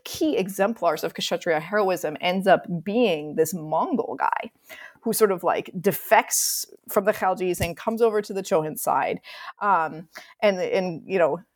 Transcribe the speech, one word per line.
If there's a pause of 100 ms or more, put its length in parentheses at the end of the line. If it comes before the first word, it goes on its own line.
key
exemplars
of
Kshatriya
heroism
ends
up (180)
being
this
Mongol
guy (500)
who
sort
of,
like,
defects (240)
from
the
Khalgis
and
comes
over
to
the
Chohan
side, (400)
um, (340)
and,
and,
you
know, (160)